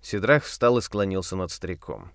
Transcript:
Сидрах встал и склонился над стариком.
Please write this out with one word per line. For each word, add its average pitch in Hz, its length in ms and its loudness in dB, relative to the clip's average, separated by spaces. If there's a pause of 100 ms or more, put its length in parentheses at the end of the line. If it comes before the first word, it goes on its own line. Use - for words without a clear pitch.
Сидрах 117 420 2
встал 120 320 4
и 113 60 2
склонился 95 520 -2
над 92 160 -4
стариком. 85 640 -10